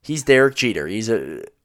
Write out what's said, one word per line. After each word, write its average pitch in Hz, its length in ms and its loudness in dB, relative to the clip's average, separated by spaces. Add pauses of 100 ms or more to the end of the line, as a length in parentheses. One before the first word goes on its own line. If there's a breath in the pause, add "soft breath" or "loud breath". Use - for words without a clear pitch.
He's 151 220 -8
Derek 135 320 4
Jeter. 82 320 -2
He's 110 200 -6
a, 78 360 -4 (200)